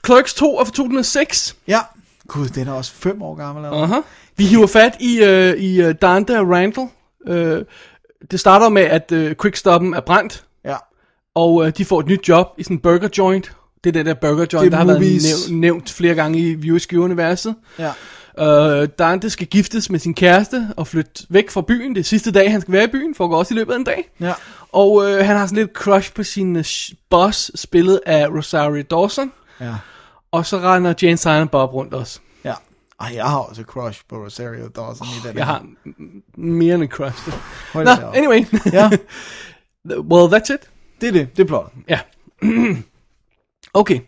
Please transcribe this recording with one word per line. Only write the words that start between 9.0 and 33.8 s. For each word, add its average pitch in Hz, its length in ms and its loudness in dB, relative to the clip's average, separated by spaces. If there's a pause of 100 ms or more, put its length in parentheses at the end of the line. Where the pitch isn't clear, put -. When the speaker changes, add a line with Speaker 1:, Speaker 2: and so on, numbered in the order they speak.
Speaker 1:
øh, 156 300 -2
Quickstoppen 180 520 2
er 165 80 -4
brændt. 196 420 -2 (220)
Speaker 2:
Ja. 139 100 -10 (600)
Speaker 1:
Og, 165 320 2
øh, 160 100 -2
de 190 80 -4
får 175 140 0
et 139 60 -4
nyt 190 240 0
job 175 180 6 (100)
i 139 60 -14
sådan 175 140 -6
en - 40 -8
burger 175 360 2
joint. 190 340 0 (320)
Det 175 60 2
er 160 40 -2
den 156 120 -2
der 160 80 -2
burger 151 240 -2
joint, 165 140 -2
Speaker 2:
Det 170 140 2
er 175 40 6
Speaker 1:
der 170 80 2
har 170 80 2
været 180 160 4
Speaker 2:
movies. 151 480 0
Speaker 1:
næv-, 165 100 -4
nævnt 170 320 0
flere 170 240 0
gange 160 240 -2
i 165 140 -2
View 160 220 -2
Askew-universet. 175 800 -2 (240)
Speaker 2:
Ja. 156 120 -6 (880)
Speaker 1:
Øh, 147 60 0 (120)
Dante 180 300 0
skal - 180 -8
giftes 208 420 -2
med 175 100 -2
sin 165 140 -4
kæreste 208 540 2 (100)
og 160 100 -6
flytte - 420 -6
væk 196 200 2
fra 190 120 -6
byen. 240 340 -4
Det 190 40 -2
er 160 60 -4
sidste 214 260 -2
dag, 196 200 4
han 208 100 -2
skal 185 120 -4
være 202 100 4
i 233 40 0
byen, 277 280 -6
foregår 170 220 -2
også 180 160 -2
i 220 40 -2
løbet 226 160 -4
af 247 40 -2
en 262 60 -6
dag. - 260 -6 (100)
Speaker 2:
Ja. 175 140 -4 (380)
Speaker 1:
Og, 202 380 4
øh, 196 160 2
han 208 120 2
har 202 80 0
sådan 202 120 -4
lidt 214 160 -2
crush 196 400 0
på 214 100 -8
sin, 185 320 -4
øh, 165 60 -2
sh-, - 320 -10 (160)
boss, 185 500 0
spillet 185 460 2
af 151 220 0
Rosario 147 540 -4 (100)
Dawson. 208 400 -2 (280)
Speaker 2:
Ja. 120 140 -12 (580)
Speaker 1:
Og 165 140 -2
så 196 140 -6
render 180 420 2
Jane 170 160 4
Silent 156 340 0
Bob 135 220 0
rundt 135 200 -10
også. - 260 -12 (240)
Speaker 2:
Ja. 127 100 -10 (460)
Ej, 120 160 -12
jeg 110 100 -8
har 139 140 -2
også 113 240 -14
crush 117 460 -14